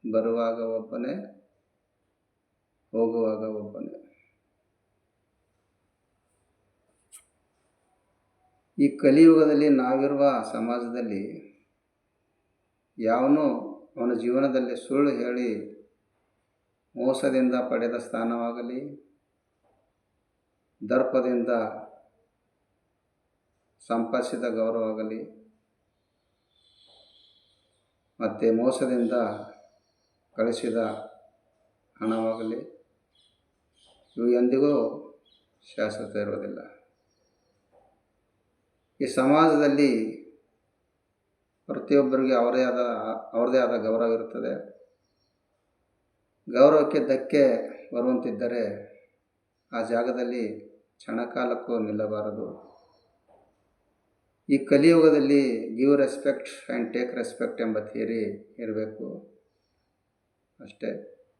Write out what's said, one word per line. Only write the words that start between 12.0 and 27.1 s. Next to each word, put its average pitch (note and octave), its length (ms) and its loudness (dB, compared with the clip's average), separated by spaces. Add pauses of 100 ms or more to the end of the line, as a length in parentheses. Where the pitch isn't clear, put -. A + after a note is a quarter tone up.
ಯಾವನೂ C3 460 2 (520)
ಅವನ A#2+ 180 0
ಜೀವನದಲ್ಲಿ B2 600 0
ಸುಳ್ಳು C#3 340 2
ಹೇಳಿ B2 680 -4 (1200)
ಮೋಸದಿಂದ C3 580 0 (160)
ಪಡೆದ A#2 240 -2
ಸ್ಥಾನವಾಗಲಿ, A#2 1080 -6 (1800)
ದರ್ಪದಿಂದ B2 600 2 (2500)
ಸಂಪಾದಿಸಿದ A#2 580 -4
ಗೌರವವಾಗಲಿ, A2 760 -4 (3000)